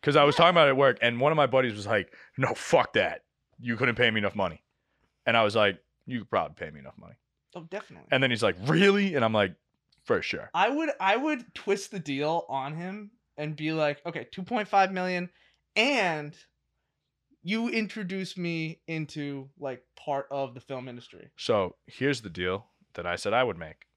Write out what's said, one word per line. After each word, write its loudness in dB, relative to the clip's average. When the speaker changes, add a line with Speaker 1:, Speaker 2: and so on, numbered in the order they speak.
Speaker 1:
'Cause 2
I 8
was 6
Speaker 2:
Yeah. -2
Speaker 1:
talking 8
about 6
it 4
at 2
work, 4
and 2
one 4
of 0
my 4
buddies 2
was -10
like, 0
"No, 0
fuck 2
that. 0
You -4
couldn't 0
pay 4
me -2
enough -2
money." -4
And 2
I 6
was 0
like, 2
"You -6
could -14
probably -2
pay -10
me -20
enough -20
money." -20
Speaker 2:
Oh, -14
definitely. -14
Speaker 1:
And 2
then 2
he's -2
like, 2
"Really?" 4
And 2
I'm 2
like, 2
"For 2
sure." -8
Speaker 2:
I 2
would, -2
I 2
would -4
twist -4
the -8
deal -2
on -6
him -12
and -6
be -4
like, 0
"Okay, -8
two -10
point -4
five 4
million, -4
and 0
you -2
introduce -4
me -6
into, -8
like, -10
part -6
of -4
the -16
film -10
industry." -18
Speaker 1:
So 0
here's -2
the -12
deal -4
that -10
I -2
said -2
I 4
would -2
make. -16